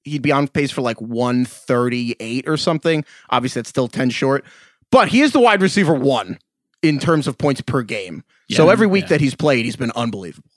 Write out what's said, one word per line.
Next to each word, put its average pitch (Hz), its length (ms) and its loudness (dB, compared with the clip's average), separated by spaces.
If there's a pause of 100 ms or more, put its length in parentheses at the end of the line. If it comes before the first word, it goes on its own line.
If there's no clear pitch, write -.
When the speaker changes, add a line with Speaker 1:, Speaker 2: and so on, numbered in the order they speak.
Speaker 1:
he'd 147 200 -8
be 147 80 0
on 143 160 2
pace 143 240 -2
for, - 100 -6
like, 120 180 -4
one 123 460 -2
thirty-eight 123 1000 -4
or 156 100 -2
something. 160 480 -2 (240)
Obviously, 123 320 -2
that's - 80 -10
still 127 180 -2
ten 127 220 -2
short. 135 340 -2 (480)
But 240 180 6
he 247 120 4
is 294 100 4
the 302 80 2
wide 214 220 4
receiver 190 320 2
one 123 440 -2 (440)
in 151 180 2
terms 151 280 0
of 139 100 -6
points 143 240 -2
per 131 200 -2
game. 98 420 -10 (280)
So 160 140 4
Speaker 2:
Yeah, 175 80 8
Speaker 1:
every 220 140 4
week 190 180 0
Speaker 2:
yeah. - 40 -4
Speaker 1:
that 151 120 2
he's 135 140 0
played, 139 300 2
he's 117 120 -6
been 120 180 -6
unbelievable. 104 600 -8